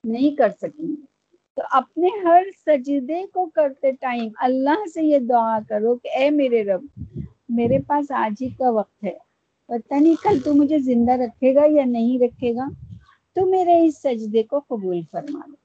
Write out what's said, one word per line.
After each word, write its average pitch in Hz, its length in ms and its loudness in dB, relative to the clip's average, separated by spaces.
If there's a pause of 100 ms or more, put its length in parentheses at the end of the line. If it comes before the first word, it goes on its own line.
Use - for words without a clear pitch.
نہیں 269 320 -2
کر 214 220 4
سکیں 170 280 -10
گے۔ 226 80 -6 (640)
تو - 140 -8
اپنے 294 380 0 (140)
ہر 349 200 6 (240)
سجدے 285 540 -2 (120)
کو 370 120 -2 (100)
کرتے 277 360 0 (100)
ٹائم 240 280 -6 (120)
اللہ 269 440 0 (100)
سے 320 80 -4
یہ 302 160 2 (100)
دعا 226 300 0 (100)
کرو 220 280 -2
کہ - 120 -14 (100)
اے 277 140 2
میرے 247 320 0
رب، 196 200 -2 (680)
میرے 240 360 0
پاس 294 300 -2
آج 220 260 -4
ہی 254 80 -6
کا 254 200 0
وقت 208 340 -4
ہے، 185 120 -8 (520)
پتہ 240 260 -8
نہیں 311 280 4
کل 403 220 2
تو 294 100 0
مجھے 294 280 4
زندہ 240 380 2
رکھے 254 340 0
گا 294 160 6
یا 294 160 4
نہیں 240 360 0
رکھے 240 320 -2
گا، 254 140 -6 (680)
تو 381 100 0
میرے 359 400 4
اس 302 160 0
سجدے 226 420 -2
کو 285 240 -4
قبول 185 320 -4 (100)
فرما 285 360 -10
لے۔ 285 180 -20